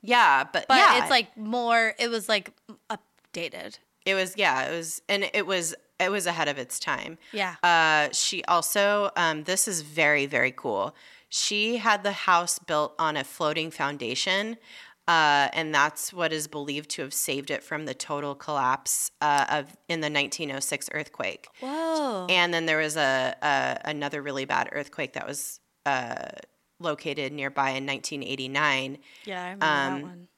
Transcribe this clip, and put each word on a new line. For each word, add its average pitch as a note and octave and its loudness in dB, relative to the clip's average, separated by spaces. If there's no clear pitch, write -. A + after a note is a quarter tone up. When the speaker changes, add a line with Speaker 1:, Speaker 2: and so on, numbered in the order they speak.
Speaker 1:
Yeah, G3 6
but, - -2
Speaker 2:
But C4 6
Speaker 1:
yeah. B3+ 8
Speaker 2:
it's, - 0
like, A#3+ 2
more, A3+ 2
it A#3+ 0
was, A3+ -4
like, G#3 0
updated. - -10
Speaker 1:
It F#3+ 2
was, F#3 -2
yeah, C3+ 2
it D#3 -4
was, E3 -8
and G3+ 0
it G#3 2
was, E3+ -2
it F#3 2
was G3+ -2
ahead E3 -2
of C#3+ -4
its B2 -8
time. D#3 -6
Speaker 2:
Yeah. F#3+ -4
Speaker 1:
Uh, D#3 4
she - -2
also, G3+ 2
um, D#3+ 0
this F#3 0
is F3 -4
very, D3+ 2
very C3 0
cool. A2 -2
She G#3+ 0
had G#3 2
the G3+ 0
house F3 2
built D3+ -2
on D#3 0
a C#3 -2
floating D#3+ -2
foundation, D3+ -2
uh, D3 6
and D#3 -2
that's D3+ 2
what E3+ 0
is D3+ -4
believed D3 -8
to - -8
have C3+ -8
saved C#3 -4
it C#3 -4
from D#3 -8
the C3 -6
total C#3+ -6
collapse, C#3 -2
uh, C#3+ 4
of, D3 -2
in E3+ -2
the D3+ -2
nineteen D3 -2
oh C3+ -6
six - -4
earthquake. - -8
Speaker 2:
Whoa. C#4+ -4
Speaker 1:
And F3 4
then E3 0
there D#3 2
was D3+ -2
a, C3+ 2
a, C3 0
another D3 -6
really C3+ -6
bad C#3 0
earthquake C#3+ -8
that - -6
was, - -10
uh, B2 -4
located D3+ -4
nearby C#3 -2
in C3+ -4
nineteen C#3 -6
eighty-nine. C3+ -2
Speaker 2:
Yeah, F#3 -8
I F3+ -8
remember G3 -2
that C#3+ 2
Speaker 1:
Um, C#3 -6
Speaker 2:
one. F3 -16